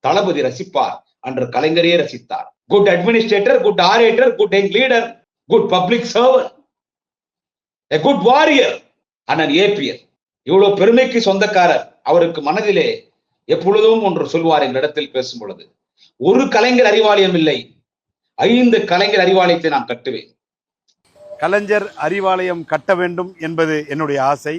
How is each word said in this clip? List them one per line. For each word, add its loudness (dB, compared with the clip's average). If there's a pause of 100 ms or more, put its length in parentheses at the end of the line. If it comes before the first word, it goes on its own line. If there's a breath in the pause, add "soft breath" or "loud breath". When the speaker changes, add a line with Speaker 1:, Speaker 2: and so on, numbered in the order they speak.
Speaker 1:
தளபதி 0
ரசிப்பார். -4 (240)
அன்று -8 (100)
கலைஞரே 0
ரசித்தார். -6 (180)
குட் 4
அட்மினிஸ்ட்ரேட்டர், 2
குட் 0
ஆரேட்டர், 2
குட் 0
யங் 0
லீடர், 0 (440)
குட் 2
பப்ளிக் -2
சர்வன்ட், 2 (1400)
a 0
good 2
warrior, 4 (580)
அண்ணன் -2
ஏ 2
பி -4
எஸ். -10 (460)
இவ்வளவு 2
பெருமைக்கு 2
சொந்தக்காரர். 0 (180)
அவருக்கு 0
மனதிலே -2 (600)
எப்பொழுதும் 2
ஒன்று -2
சொல்வார், 0
இந்த -6
இடத்தில் -6
பேசும் -6
பொழுது, -16 (560 soft breath)
"ஒரு 2
கலைஞர் 2
அறிவாலயம் 2
இல்லை, 0 (840)
ஐந்து 2
கலைஞர் 0
அறிவாலயத்தை 2
நான் -4
கட்டுவேன்." -10 (1080)
Speaker 2:
கலைஞர் -2 (200)
அறிவாலயம் -4
கட்ட -6
வேண்டும் -4
என்பது -4 (120)
என்னுடைய -4
ஆசை. -4